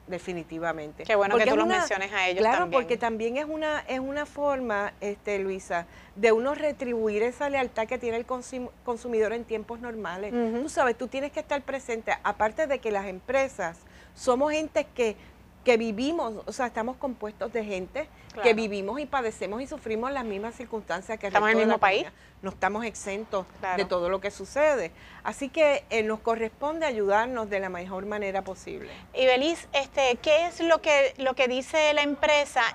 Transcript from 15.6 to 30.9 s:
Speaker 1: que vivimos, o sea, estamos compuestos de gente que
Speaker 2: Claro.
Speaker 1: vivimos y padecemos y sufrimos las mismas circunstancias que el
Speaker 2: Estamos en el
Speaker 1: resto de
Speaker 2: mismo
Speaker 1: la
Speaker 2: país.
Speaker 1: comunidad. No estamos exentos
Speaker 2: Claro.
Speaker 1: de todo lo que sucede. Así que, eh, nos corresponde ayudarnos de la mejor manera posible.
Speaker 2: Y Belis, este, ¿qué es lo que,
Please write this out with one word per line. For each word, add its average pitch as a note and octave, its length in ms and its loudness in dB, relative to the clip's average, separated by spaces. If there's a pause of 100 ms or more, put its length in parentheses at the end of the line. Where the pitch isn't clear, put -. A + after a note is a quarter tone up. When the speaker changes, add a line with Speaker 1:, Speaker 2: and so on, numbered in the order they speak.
Speaker 1:
que A#3+ 120 8
vivimos, A#3 560 -2 (120)
o G#3 60 -8
sea, B3 160 -4
estamos A#3 300 -6
compuestos A3+ 560 -8
de A3+ 100 -2
gente G#3 440 -6 (260)
que A3+ 80 -10
Speaker 2:
Claro. A3+ 140 8
Speaker 1:
vivimos G#3 460 -2
y C#4+ 40 -6
padecemos A3 560 -4
y C4+ 60 -8
sufrimos A#3 420 -4
las C#4 140 -4
mismas A3 320 -6
circunstancias A3 640 -6
que G3+ 80 -6
el F#3+ 60 -6
Speaker 2:
Estamos G#3 160 6
en A3+ 80 6
el - 0 -
Speaker 1:
resto - 20 6
de A3 60 6
Speaker 2:
mismo G#3+ 100 6
Speaker 1:
la G#3 60 2
Speaker 2:
país. G#3 220 6
Speaker 1:
comunidad. - 180 -16 (200)
No F#3+ 80 -8
estamos G#3 360 -2
exentos G3+ 600 -6 (140)
Speaker 2:
Claro. F#3 240 -2
Speaker 1:
de - 60 -8
todo F3 200 0
lo F#3+ 120 -2
que G3+ 100 -4
sucede. B3 600 0 (320)
Así C4 260 -6
que, D4 400 4
eh, A3+ 120 0
nos G#3+ 200 -2
corresponde B3+ 640 -2
ayudarnos A3 640 2
de G3+ 100 -2
la F#3+ 80 -4
mejor F#3 380 -8
manera G3+ 360 -4
posible. E3 480 -10 (240)
Speaker 2:
Y C4 120 2
Belis, C4 480 4
este, C4+ 480 2
¿qué D#4+ 260 4
es E4+ 140 -8
lo E4 200 4
que, C#4+ 360 4